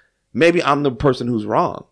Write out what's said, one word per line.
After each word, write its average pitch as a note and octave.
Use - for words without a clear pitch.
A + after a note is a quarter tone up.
maybe E3+
I'm C#3+
the C#3
person B2
who's A2
wrong. A#2+